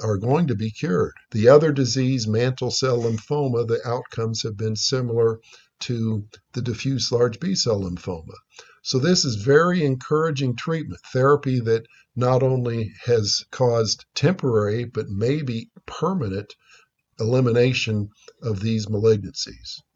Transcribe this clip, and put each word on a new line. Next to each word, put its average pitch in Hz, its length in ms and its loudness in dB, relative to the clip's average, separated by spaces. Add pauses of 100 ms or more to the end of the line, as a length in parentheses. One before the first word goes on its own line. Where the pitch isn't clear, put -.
are 107 140 0
going 139 300 2
to 120 60 0
be 110 160 -4
cured. - 440 -2 (180)
The 110 160 4
other 151 240 8
disease, 127 560 0
mantle 120 420 0
cell 123 320 0
lymphoma, 120 640 -2
the 113 180 -2
outcomes 113 580 -4
have 110 140 -6
been 110 200 -4
similar 117 640 0 (400)
to 113 440 -4 (280)
the 123 100 -6
diffuse 123 480 -4
large 120 300 0
B-cell 98 400 -2
lymphoma. 87 540 -8 (480)
So - 160 -2
this 175 260 2
is 117 120 -2
very 151 480 4
encouraging 139 720 -2
treatment, 160 440 -6 (120)
therapy 135 480 2
that 113 260 0 (280)
not 123 280 2
only 120 500 0 (140)
has 113 440 2
caused 117 540 0 (100)
temporary, 120 680 0
but 110 240 -6
maybe 117 640 -4 (160)
permanent 120 680 -4 (640)
elimination 117 920 2 (320)
of 107 180 -4
these 110 260 -2
malignancies. 101 920 -2 (160)